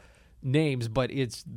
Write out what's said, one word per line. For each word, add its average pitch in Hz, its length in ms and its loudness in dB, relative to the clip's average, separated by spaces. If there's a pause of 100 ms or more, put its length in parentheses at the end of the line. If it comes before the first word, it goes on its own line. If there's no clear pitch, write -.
(420)
names, 135 460 2
but 120 240 0
it's, 131 320 -2 (140)